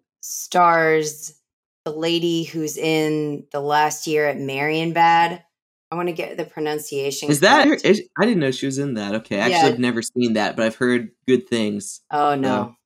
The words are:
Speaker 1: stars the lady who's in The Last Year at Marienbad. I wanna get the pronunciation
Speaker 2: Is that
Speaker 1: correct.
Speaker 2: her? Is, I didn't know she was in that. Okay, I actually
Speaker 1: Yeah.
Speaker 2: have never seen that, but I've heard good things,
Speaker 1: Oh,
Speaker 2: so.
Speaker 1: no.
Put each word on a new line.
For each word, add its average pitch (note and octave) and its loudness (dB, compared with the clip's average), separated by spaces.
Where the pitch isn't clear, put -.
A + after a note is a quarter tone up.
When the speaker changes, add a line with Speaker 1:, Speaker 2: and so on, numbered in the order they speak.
Speaker 1:
stars D#3+ 0
the D#3+ -4
lady E3 -2
who's D#3 -6
in D#3 0
The C#3+ -6
Last D3 0
Year D3+ 2
at C#3 -2
Marienbad. E3 0
I E3 -8
wanna F3 -4
get - -8
the E3 -6
pronunciation D3+ -6
Speaker 2:
Is D3 2
that B3+ 6
Speaker 1:
correct. - 2
Speaker 2:
her? D#3+ 4
Is, G#3 4
I G3+ 4
didn't A3+ 2
know C3+ 0
she C3+ -6
was C3+ -4
in C#3+ -4
that. G#2 -4
Okay, A2 -4
I G2+ 0
actually - 2
Speaker 1:
Yeah. D#3+ 4
Speaker 2:
have A#2+ -2
never A#2 0
seen A#2+ -2
that, G#2 0
but A2+ 0
I've A2+ 0
heard B2 0
good B2+ 2
things, G#2+ -4
Speaker 1:
Oh, D3 2
Speaker 2:
so. C#3+ 2
Speaker 1:
no. B2 -2